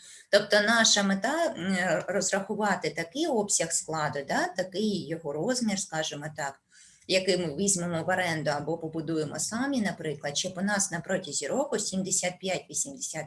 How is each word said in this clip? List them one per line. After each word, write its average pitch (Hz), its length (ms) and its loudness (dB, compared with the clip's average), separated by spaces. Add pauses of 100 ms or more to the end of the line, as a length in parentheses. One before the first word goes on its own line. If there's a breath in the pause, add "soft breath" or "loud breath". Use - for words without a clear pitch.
(320 loud breath)
Тобто 208 300 6
наша 220 420 6
мета, 240 540 2
м, 185 200 0 (300)
розрахувати 196 800 0
такий 262 380 -4
обсяг 202 440 2
складу, 151 560 -2
да, 294 200 0
такий 190 600 -2
його 156 260 -6
розмір, 208 460 0
скажімо 156 460 -4 (120)
так, 143 220 -6 (480 soft breath)
який 185 300 4
ми 160 180 -2
візьмемо 175 480 0
в 160 60 -4
оренду 165 420 2
або 156 260 -2
побудуємо 156 600 -4
самі, 254 420 0
наприклад, 151 560 -4
щоб 185 200 -2
у 180 40 -2
нас 196 300 2
на 170 80 -2
протязі 160 480 -2
року 233 320 0
сімдесят 185 600 0
п'ять-вісімдесят 156 880 -6